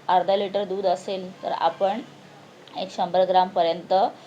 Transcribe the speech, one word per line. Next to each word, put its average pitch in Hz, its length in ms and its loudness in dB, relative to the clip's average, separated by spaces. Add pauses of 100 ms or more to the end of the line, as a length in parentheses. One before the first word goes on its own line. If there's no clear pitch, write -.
अर्धा 180 280 4
लिटर 202 280 -2
दूध 190 220 -4
असेल 185 560 -4
तर 180 100 -6
आपण 196 480 -2 (760)
एक 185 140 -8
शंभर 185 340 0
ग्रामपर्यंत, 180 680 2 (340)